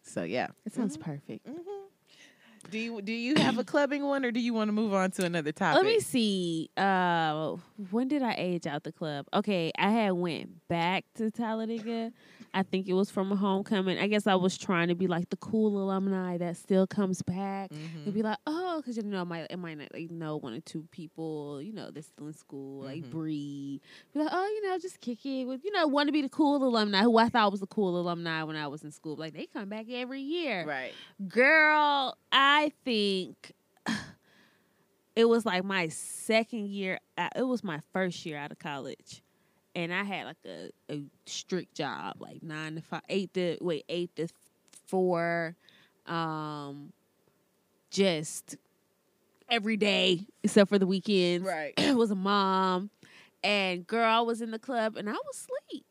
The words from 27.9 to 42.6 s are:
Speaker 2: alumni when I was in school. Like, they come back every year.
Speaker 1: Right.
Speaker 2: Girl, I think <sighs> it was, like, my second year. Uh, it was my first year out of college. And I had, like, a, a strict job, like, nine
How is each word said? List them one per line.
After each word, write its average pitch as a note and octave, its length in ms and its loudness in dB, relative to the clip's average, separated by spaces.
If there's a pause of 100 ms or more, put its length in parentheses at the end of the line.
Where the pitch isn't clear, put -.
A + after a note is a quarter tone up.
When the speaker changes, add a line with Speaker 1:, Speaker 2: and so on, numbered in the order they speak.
Speaker 2:
alumni E3+ 440 -2
when D#3 140 -6
I D3+ 100 -4
was D3 160 -8
in D3 80 -12
school. D3+ 260 -10
Like, D#3 160 -10
they E4 140 -10
come G#3 220 -10
back G#3+ 200 -10
every B3 320 -8
year. C4+ 460 -2
Speaker 1:
Right. C3 260 -6 (360)
Speaker 2:
Girl, D4 880 4 (140)
I C#4+ 400 6 (120)
think G3+ 680 0 (340)
<sighs> A2+ 80 0 (1200)
it A#3 120 8
was, A#3 200 6
like, F#3 160 2
my F#3+ 260 0
second A3 840 -2
year. F#3+ 280 -4 (180)
Uh, E3+ 200 -2
it A#3 60 0
was B3+ 200 0
my D#3 180 -6 (120)
first F#3 340 -2
year D3+ 100 -8
out C#3+ 140 -10
of - 80 -18
college. - 640 -10 (520)
And E3+ 200 -4
I G3 80 0
had, F3 240 -6
like, D#3 180 -12
a, F2 260 -14 (220)
a D3 100 -6 (240)
strict - 500 -6
job, G#2 420 -6
like, - 240 -14
nine D#3 320 -8